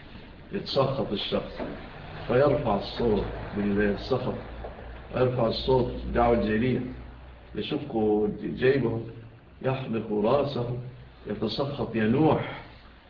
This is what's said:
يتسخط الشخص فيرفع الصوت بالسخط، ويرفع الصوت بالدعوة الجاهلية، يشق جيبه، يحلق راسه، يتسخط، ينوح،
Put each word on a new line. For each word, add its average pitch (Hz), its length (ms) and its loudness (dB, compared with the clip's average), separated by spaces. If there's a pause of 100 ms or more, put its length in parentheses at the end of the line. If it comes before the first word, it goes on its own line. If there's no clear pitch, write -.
(520)
يتسخط 107 600 0
الشخص - 500 -4 (640)
فيرفع 127 480 4
الصوت 104 480 0 (340)
بالسخط، 101 760 0 (840)
ويرفع 123 320 2
الصوت 127 380 2
بالدعوة 117 540 2
الجاهلية، 113 400 2 (760)
يشق 107 720 2 (160)
جيبه، 117 580 2 (600)
يحلق 110 640 0
راسه، 123 540 2 (500)
يتسخط، 113 680 -4
ينوح، 123 640 4 (480)